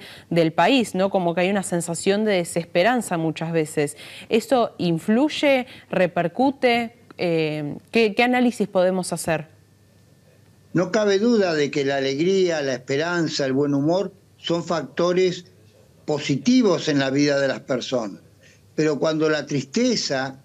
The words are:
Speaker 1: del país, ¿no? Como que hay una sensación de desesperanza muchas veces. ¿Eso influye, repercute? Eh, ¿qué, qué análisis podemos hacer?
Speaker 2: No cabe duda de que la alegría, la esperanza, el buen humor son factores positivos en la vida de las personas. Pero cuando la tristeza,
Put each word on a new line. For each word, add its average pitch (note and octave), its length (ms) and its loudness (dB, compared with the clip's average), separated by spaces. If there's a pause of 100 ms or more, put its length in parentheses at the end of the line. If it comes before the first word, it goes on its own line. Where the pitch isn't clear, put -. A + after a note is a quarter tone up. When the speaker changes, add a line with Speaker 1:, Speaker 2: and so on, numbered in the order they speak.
(300)
Speaker 1:
del E3 220 2
país, G#3+ 420 2
¿no? F#3+ 160 0
Como E3+ 240 0
que F3+ 80 0
hay F#3 80 0
una G3 140 -2
sensación F3+ 600 -2
de G#3+ 100 2
desesperanza F3 840 0
muchas D#3+ 340 -2
veces. D#3 460 -2 (320)
¿Eso A#3 480 2
influye, A#3+ 880 0 (240)
repercute? A3+ 1040 0 (220)
Eh, D#3 600 -2 (140)
¿qué, A3+ 240 2
qué A#3+ 100 2
análisis B3 420 0
podemos F#3 460 0
hacer? D#3+ 400 -4 (1200)
Speaker 2:
No F3 180 0
cabe G#3 300 2
duda G#3 340 2
de D3 160 0
que C#3+ 140 -2
la C#3 140 0
alegría, E3 600 0
la C3+ 120 -2
esperanza, C#3+ 720 -2
el C3 60 -2
buen C#3+ 220 0
humor F3 380 0 (260)
son E3+ 260 -4
factores F3 800 0 (600)
positivos E3 840 2
en C#3+ 100 2
la C3+ 120 2
vida C#3+ 280 2
de C#3 80 2
las C3 140 -2
personas. A#2 600 -4 (540)
Pero D3+ 240 0
cuando D#3 300 0
la D3 180 0
tristeza, D3 1000 -2